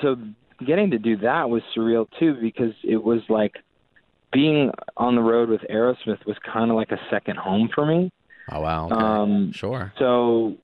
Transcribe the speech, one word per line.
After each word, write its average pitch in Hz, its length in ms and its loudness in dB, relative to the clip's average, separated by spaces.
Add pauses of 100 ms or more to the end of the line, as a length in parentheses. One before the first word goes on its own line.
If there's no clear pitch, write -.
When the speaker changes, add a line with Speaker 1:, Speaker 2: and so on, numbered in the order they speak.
Speaker 1:
so 135 140 0 (500)
getting 185 240 2
to 120 80 0
do 110 180 0
that 127 320 0
was 117 140 0 (120)
surreal 113 320 2 (120)
too, 160 200 2
because 113 360 -2 (100)
it 110 180 0
was 113 280 2
like 107 240 0 (760)
being 143 420 4 (260)
on 123 160 2
the 117 80 2
road 113 260 4
with 110 140 0
Aerosmith 113 640 -2
was 104 100 -6 (160)
kinda 113 220 0
like 110 180 -2
a 92 80 -6 (100)
second 104 280 -4
home 101 360 0
for 147 120 0
me. 175 260 2 (400)
Speaker 2:
Oh, 78 100 -6
wow. 80 240 -2
Okay. 101 80 -2 (100)
Speaker 1:
Um, 104 480 0
Speaker 2:
Sure. 101 440 -8
Speaker 1:
so 120 680 2